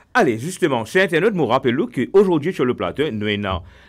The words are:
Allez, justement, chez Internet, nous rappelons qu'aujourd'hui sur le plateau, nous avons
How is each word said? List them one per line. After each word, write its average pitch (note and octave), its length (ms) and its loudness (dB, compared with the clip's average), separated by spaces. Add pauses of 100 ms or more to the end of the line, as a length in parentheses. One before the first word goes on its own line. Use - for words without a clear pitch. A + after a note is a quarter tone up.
(140)
Allez, D3+ 240 2
justement, C3+ 480 -2
chez F#3 160 0
Internet, F3+ 320 2
nous D#3+ 120 0
rappelons C3 420 0
qu'aujourd'hui F3+ 680 2
sur D3+ 100 -2
le B2 100 2
plateau, G2+ 380 -4
nous G#2 160 -4
avons G2 360 -2 (260)